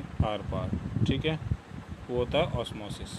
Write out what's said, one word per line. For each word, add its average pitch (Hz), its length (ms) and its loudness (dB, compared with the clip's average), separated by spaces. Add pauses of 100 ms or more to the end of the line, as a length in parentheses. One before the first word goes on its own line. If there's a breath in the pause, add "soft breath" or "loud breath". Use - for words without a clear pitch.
(260)
आर 104 240 0
पार। 92 200 0 (360)
ठीक 139 200 4
है, 156 80 4 (760)
वो 123 80 0
होता 123 200 4
है 156 220 2
osmosis। 104 580 -6